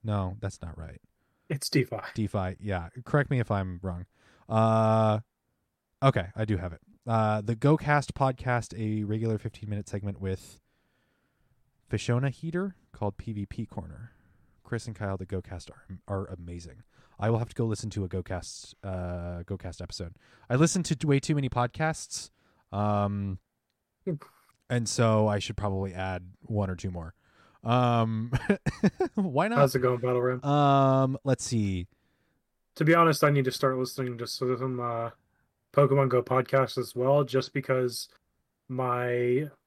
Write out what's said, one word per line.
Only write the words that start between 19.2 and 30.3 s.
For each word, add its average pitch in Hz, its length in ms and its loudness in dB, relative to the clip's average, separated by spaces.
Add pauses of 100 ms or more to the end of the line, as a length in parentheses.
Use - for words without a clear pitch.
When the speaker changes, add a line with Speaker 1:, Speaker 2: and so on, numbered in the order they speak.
Speaker 1:
GoCast 92 380 -8
episode. 87 320 -10 (340)
I 120 60 -2
listen 165 300 4
to 156 220 -2
way 139 140 4
too 156 140 -2
many 139 140 0
podcasts, - 840 -4 (420)
um, 101 680 0 (680)
Speaker 2:
Hmm. 180 100 -2 (560)
Speaker 1:
and 120 180 0
so 110 400 4
I 104 100 2
should 98 180 -6
probably 98 360 -2
add 92 300 -4 (200)
one 101 280 -2
or 90 60 -4
two 95 140 -6
more. 85 240 -10 (500)
Um, 117 680 2 (420)
<laughs> - 400 0
why 185 340 2
not? 233 100 2
Speaker 2:
How's 139 160 6
it 131 60 2
going, 127 200 2
Battle 123 220 0
Ram? 127 220 0